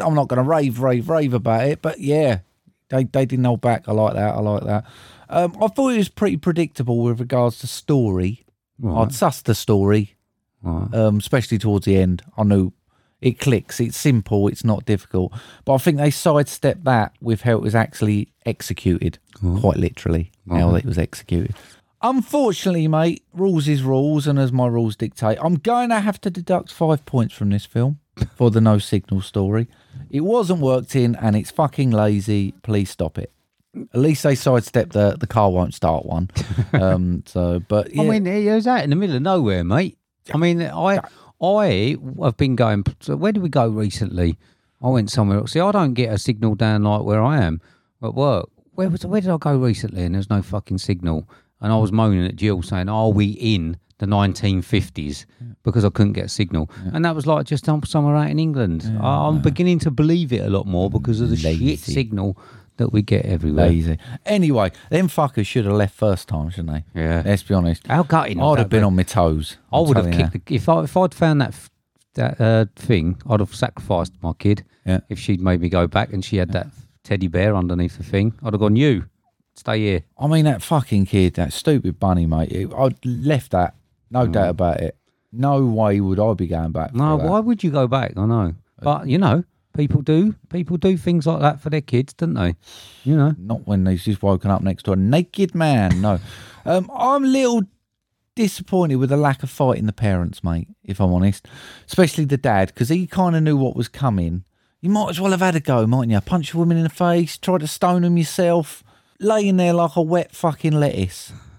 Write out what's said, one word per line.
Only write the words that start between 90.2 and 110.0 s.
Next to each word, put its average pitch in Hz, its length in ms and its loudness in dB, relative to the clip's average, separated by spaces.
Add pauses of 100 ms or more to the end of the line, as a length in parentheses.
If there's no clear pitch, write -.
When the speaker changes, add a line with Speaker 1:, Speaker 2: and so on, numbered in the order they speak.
Speaker 2:
People 175 300 -4
do 190 180 2
things 170 300 0
like 160 140 0
that 143 200 0
for 151 100 -6
their 151 120 0
kids, 131 320 0
don't 165 200 -4
they? 87 220 0 (480)
You 139 120 2
know. 151 220 4
Speaker 1:
Not 101 280 -8
when 98 180 2
they've 92 160 2
just 101 220 -4
woken 98 280 0
up 95 120 0
next 95 220 -4
to 101 80 0
a 95 40 2
naked 165 580 0
man, 113 460 2
no. 101 240 0
<laughs> - 420 -18
Um, 185 280 0
I'm 262 300 0
a 269 40 2
little 254 340 2 (720)
disappointed 180 640 0
with 127 140 2
the 139 60 2
lack 143 260 0
of 131 80 -10
fight 131 280 0
in 107 80 -2
the 107 60 -2
parents, 90 520 -2
mate, 85 240 -2 (160)
if 101 160 -6
I'm 92 120 4
honest. 92 340 2 (400)
Especially 165 380 2
the 139 120 0
dad, 104 380 0
'cause 117 140 -2
he 175 180 0
kinda 175 340 0
knew 156 160 2
what 135 200 0
was 120 120 -4
coming. 92 560 -2 (360)
You 175 100 -2
might 208 200 0
as 170 100 -6
well 196 120 2
have 180 80 2
had 185 160 2
a 156 40 0
go, 123 260 2
mightn't 120 260 2
you? 101 80 2
Punch 165 340 -4
a 165 40 -2
woman 170 180 2
in 165 80 2
the 160 40 0
face, 170 480 0
try 185 220 0
to 151 80 -4
stone 180 380 0
him 175 120 2
yourself. 170 680 0 (360)
Laying 202 360 2
there 175 160 2
like 170 240 0
a 175 60 2